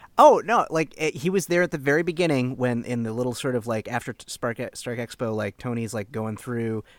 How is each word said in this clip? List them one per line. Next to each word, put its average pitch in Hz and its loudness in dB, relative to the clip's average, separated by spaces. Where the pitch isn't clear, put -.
Oh, 247 10
no, 202 2
like, 160 -2
eh, 156 0
he 151 -2
was 190 0
there 175 2
at 175 -2
the 165 -4
very 143 2
beginning 151 0
when 123 0
in 120 -4
the 113 -4
little 123 -2
sort 127 -2
of, 110 -4
like, 110 -4
after 123 -6
t-, - -20
Spark 120 -6
E-, 120 -6
Stark 120 -8
Expo, 113 -6
like, 104 -4
Tony's, 117 -6
like, 104 -8
going 110 -6
through, 113 -4